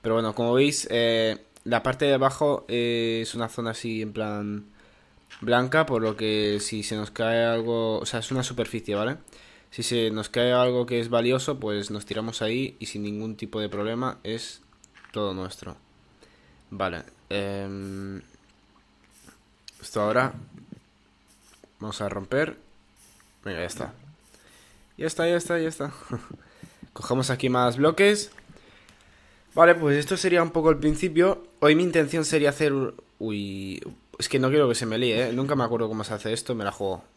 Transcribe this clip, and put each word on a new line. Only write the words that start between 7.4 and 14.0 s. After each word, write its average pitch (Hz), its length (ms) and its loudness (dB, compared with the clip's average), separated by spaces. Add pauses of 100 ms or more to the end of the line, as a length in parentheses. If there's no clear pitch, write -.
algo, 113 540 0
o - 80 -6
sea, 117 140 -4
es 113 100 -8
una 131 120 -2
superficie, 117 520 -4
¿vale? 117 240 -2 (520)
Si - 120 -10
se 117 280 0
nos 107 200 -6
cae 123 220 2
algo 123 340 4
que 123 120 -2
es 117 120 -2
valioso, 131 500 0
pues 104 300 -4
nos 104 160 -8
tiramos 110 340 -6
ahí 117 380 -4
y - 80 -12
sin 104 160 -10
ningún 104 340 -6
tipo 107 240 -8
de 104 80 -4
problema 110 560 -4